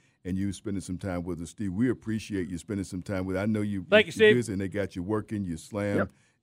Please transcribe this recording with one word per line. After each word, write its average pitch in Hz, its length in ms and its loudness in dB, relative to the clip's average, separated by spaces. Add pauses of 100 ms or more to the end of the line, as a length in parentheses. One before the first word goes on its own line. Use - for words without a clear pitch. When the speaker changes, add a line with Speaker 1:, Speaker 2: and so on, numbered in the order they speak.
(240)
Speaker 1:
and 90 140 -2
you 98 160 0
spending 101 260 -6
some 90 180 -6
time 87 260 -4
with 85 180 -6
us, 82 80 -8
Steve. 98 240 -6
We 120 160 4
appreciate 104 600 -2
you 87 80 -6
spending 98 280 -4
some 92 160 -8
time 92 240 -4
with 92 100 -2
us. 95 80 0
I - 20 0
know 107 140 2
you, 101 300 -2
Speaker 2:
Thank 208 160 8
you, 165 60 -10
Speaker 1:
you're 214 180 8
Speaker 2:
Steve. 123 80 8
Speaker 1:
busy, 107 160 0
and 98 80 -2
they 98 80 -2
got 98 260 -4
you 90 80 -4
working, 104 400 -2
you 82 140 -4
slam, 101 400 -2
Speaker 3:
Yep. 98 120 0 (340)